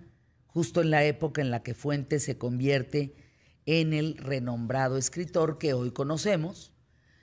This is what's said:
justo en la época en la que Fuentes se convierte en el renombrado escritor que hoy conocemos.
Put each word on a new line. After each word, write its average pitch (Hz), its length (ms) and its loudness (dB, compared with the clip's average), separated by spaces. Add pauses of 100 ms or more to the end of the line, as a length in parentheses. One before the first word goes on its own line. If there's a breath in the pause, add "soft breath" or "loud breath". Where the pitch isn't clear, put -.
(460 soft breath)
justo 170 360 0
en 160 100 4
la 147 120 6
época 151 380 0
en 131 80 2
la 120 140 -2
que 120 100 -6
Fuentes 143 500 -2
se 127 140 -4
convierte 135 760 0 (500 soft breath)
en 160 280 2
el 151 240 0
renombrado 127 800 -2
escritor 160 600 0
que 147 160 2
hoy 123 180 0
conocemos. 156 840 -2 (500 soft breath)